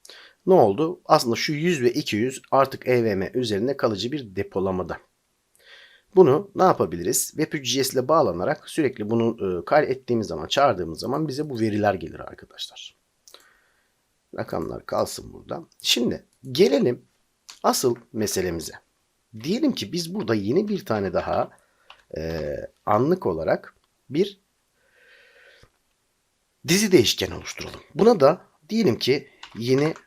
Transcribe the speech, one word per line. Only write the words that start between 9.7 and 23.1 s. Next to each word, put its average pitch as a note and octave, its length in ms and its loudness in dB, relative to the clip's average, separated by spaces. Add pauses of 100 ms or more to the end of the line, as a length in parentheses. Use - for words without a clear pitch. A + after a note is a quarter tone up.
call D3 140 6
ettiğimiz A#2 420 -2
zaman, D#2+ 200 -8
çağırdığımız F2+ 540 0
zaman C#3+ 280 -4
bize D3 220 -8
bu A#2 100 -6
veriler G#2 340 2
gelir E2 260 -10
arkadaşlar. - 760 -18 (1400)
Rakamlar - 500 -8
kalsın - 460 -6
burada. B2 300 -12 (200)
Şimdi - 420 -2 (280)
gelelim F#3 500 2 (600)
asıl C#3 340 0 (160)
meselemize. F#2 600 -4 (680)
Diyelim A#3+ 300 0
ki G#2+ 200 -8
biz E3+ 220 -6
burada F3 200 -2
yeni B2+ 340 0
bir G#3 160 -4
tane G2+ 280 -2
daha, F2+ 380 -2 (680)
e, D#2 380 -6 (320)
anlık C#3 400 2